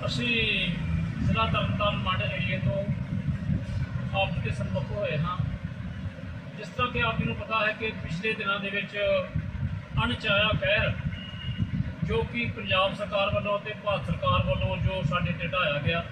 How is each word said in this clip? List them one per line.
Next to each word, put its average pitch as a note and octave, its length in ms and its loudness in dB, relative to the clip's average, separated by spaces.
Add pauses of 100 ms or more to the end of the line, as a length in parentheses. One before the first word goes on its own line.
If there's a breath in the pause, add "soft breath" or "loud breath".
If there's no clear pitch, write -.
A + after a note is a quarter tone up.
ਅਸੀਂ A3 600 2 (580)
ਜ਼ਿਲ੍ਹਾ A3 200 4
ਤਰਨਤਾਰਨ - 500 2
ਮੰਡ - 260 0
ਏਰੀਆ F#3+ 360 0
ਤੋਂ G3 260 2 (1400)
ਆਪ F#3+ 120 0
ਜੀ - 60 0
ਦੇ A3 100 -2
ਸਨਮੁਖ F#3+ 400 -2
ਹੋਏ G3+ 280 0
ਹਾਂ। - 180 0 (1200)
ਜਿਸ G#3 100 -8
ਤਰ੍ਹਾਂ B3 240 -2
ਕਿ B3 100 0
ਆਪ A3+ 160 2
ਜੀ - 60 2
ਨੂੰ A3+ 120 0
ਪਤਾ G#3+ 300 0
ਹੈ G#3+ 60 2
ਕਿ G#3+ 200 -4 (100)
ਪਿਛਲੇ G3 300 -2
ਦਿਨਾਂ G3+ 280 0
ਦੇ G3 100 -4
ਵਿੱਚ G3+ 280 -4 (1040)
ਅਣਚਾਹਿਆ G#3+ 440 2 (120)
ਕਹਿਰ G3+ 320 2 (1120)
ਜੋ A3+ 280 2
ਕਿ A#3+ 120 0 (120)
ਪੰਜਾਬ G3 380 2
ਸਰਕਾਰ G3+ 400 0
ਵੱਲੋਂ G3+ 240 0
ਤੇ G#3 160 -6 (100)
ਭਾਰਤ G3+ 220 0
ਸਰਕਾਰ F3+ 400 4
ਵੱਲੋਂ C#4+ 300 2
ਜੋ C#5 260 2
ਸਾਡੇ C5+ 300 2
ਤੇ - 140 -4
ਢਾਇਆ E3+ 320 2
ਗਿਆ - 340 0